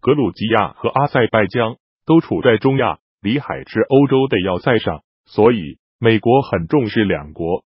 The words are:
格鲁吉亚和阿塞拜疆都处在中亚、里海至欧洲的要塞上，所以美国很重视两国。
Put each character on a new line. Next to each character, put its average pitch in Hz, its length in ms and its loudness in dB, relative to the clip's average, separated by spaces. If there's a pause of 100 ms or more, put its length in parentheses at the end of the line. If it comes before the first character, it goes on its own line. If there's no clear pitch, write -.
格 120 120 0
鲁 123 200 0
吉 104 140 -8
亚 110 220 0
和 - 200 -8
阿 139 180 0
塞 123 200 0
拜 110 200 0
疆 117 300 -4 (300)
都 160 140 4
处 98 200 -6
在 117 160 2
中 135 220 0
亚、 104 200 -2 (220)
里 113 180 -4
海 - 260 -10
至 - 160 -4
欧 139 260 4
洲 135 220 0
的 113 120 0
要 90 180 -2
塞 117 200 0
上， 85 240 -6 (240)
所 110 260 2
以 80 260 -8 (220)
美 113 180 2
国 120 220 2
很 90 260 -4
重 127 220 0
视 113 160 0
两 76 300 -6
国。 85 380 -6